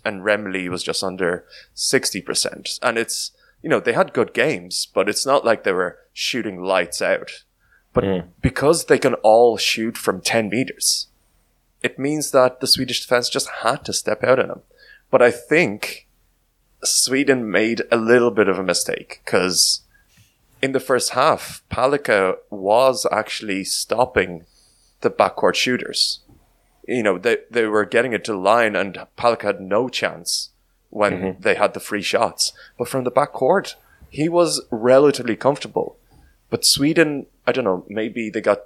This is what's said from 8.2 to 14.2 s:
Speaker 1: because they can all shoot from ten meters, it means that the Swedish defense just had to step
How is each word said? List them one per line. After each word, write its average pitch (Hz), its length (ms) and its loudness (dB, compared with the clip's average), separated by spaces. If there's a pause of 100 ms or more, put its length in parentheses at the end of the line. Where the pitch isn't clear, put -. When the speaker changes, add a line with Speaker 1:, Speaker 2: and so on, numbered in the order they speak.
Speaker 1:
because 151 460 0
they 135 120 4
can 123 160 2
all 113 440 6
shoot 113 400 -4
from 92 240 -4
ten 113 260 0
meters, - 600 -4 (720)
it - 160 -4
means 147 320 -4
that 127 300 4
the 127 60 -4
Swedish 123 360 0
defense 123 260 0
just - 200 -4 (140)
had 123 220 -2
to - 80 -8
step - 320 -4